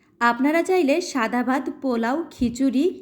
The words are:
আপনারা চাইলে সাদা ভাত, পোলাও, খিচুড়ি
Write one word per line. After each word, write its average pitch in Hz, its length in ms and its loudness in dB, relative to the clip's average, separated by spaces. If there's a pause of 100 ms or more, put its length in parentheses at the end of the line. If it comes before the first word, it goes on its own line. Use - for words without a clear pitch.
(300)
আপনারা 277 320 2
চাইলে 339 320 2 (180)
সাদা 240 300 0
ভাত, 262 220 -2 (160)
পোলাও, 240 360 -2 (140)
খিচুড়ি 254 540 0 (180)